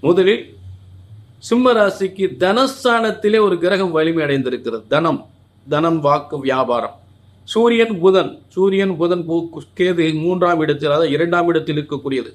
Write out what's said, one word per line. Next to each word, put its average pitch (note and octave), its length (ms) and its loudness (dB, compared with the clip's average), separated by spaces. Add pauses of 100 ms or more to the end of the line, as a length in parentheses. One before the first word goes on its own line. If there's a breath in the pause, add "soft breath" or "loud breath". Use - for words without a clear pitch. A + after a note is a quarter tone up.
முதலில் F#3 380 4 (1040)
சிம்ம B3 300 2
ராசிக்கு F#3+ 460 -2 (180)
தனஸ்தானத்திலே A3 1040 0
ஒரு F3+ 160 2
கிரகம் F#3 340 0
வலிமை D#3+ 300 0
அடைந்திருக்கிறது. B2 680 -4
தனம், D#3 260 0 (540)
தனம், D#3+ 320 0
வாக்கு, D3 400 0
வியாபாரம். B2+ 500 -2 (580)
சூரியன், A3+ 400 2 (100)
புதன், F#3+ 280 4 (240)
சூரியன், F#3+ 460 0
புதன், F3 280 -2
பு-, E3 360 -4 (140)
கேது F3+ 260 0 (180)
மூன்றாம் F3 420 0
இடத்தில், D3 280 -2
அதாவது D#3 240 2
இரண்டாம் E3+ 360 0
இடத்தில் D#3 260 -2
இருக்கக்கூடியது. C#3 560 -6